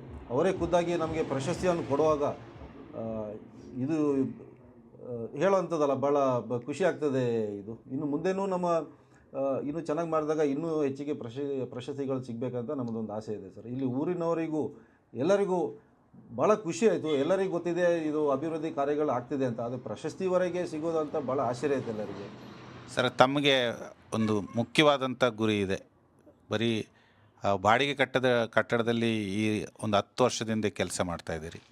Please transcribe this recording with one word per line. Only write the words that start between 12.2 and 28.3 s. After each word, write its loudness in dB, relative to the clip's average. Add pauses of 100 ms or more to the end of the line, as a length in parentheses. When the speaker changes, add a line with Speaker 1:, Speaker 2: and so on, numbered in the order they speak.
Speaker 1:
ಸಿಗಬೇಕಂತ -6
ನಮ್ಮದೊಂದು -4
ಆಸೆ -6
ಇದೆ -10
ಸರ್. -16
ಇಲ್ಲಿ -4
ಊರಿನವರಿಗೂ -2 (320)
ಎಲ್ಲರಿಗೂ 0 (560)
ಭಾಳ 4
ಖುಷಿ 2
ಆಯಿತು. 0
ಎಲ್ಲರಿಗೂ 2
ಗೊತ್ತಿದೆ 2
ಇದು 2
ಅಭಿವೃದ್ಧಿ -2
ಕಾರ್ಯಗಳು 0
ಆಗ್ತಿದೆ -2
ಅಂತ, -2
ಅದು -4
ಪ್ರಶಸ್ತಿವರೆಗೆ -2
ಸಿಗೋದು -2
ಅಂತ -2
ಭಾಳ 0
ಆಶ್ಚರ್ಯ 0
ಆಯ್ತು -4
ಎಲ್ಲರಿಗೆ. -10 (420)
Speaker 2:
ಸರ್, 2
ತಮಗೆ 6 (580)
ಒಂದು 2
ಮುಖ್ಯವಾದಂಥ 4
ಗುರಿ 2
ಇದೆ. -2 (680)
ಬರೀ, 0 (560)
ಆ, 4
ಬಾಡಿಗೆ 4
ಕಟ್ಟದ 2